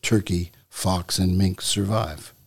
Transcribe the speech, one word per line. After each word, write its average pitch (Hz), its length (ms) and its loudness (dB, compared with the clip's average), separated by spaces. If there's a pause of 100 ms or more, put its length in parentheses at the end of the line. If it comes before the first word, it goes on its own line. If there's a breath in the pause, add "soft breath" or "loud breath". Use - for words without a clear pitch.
turkey, 90 500 0 (160 soft breath)
fox, - 500 -2
and 92 200 4
mink 95 240 2
survive 101 720 -2 (120)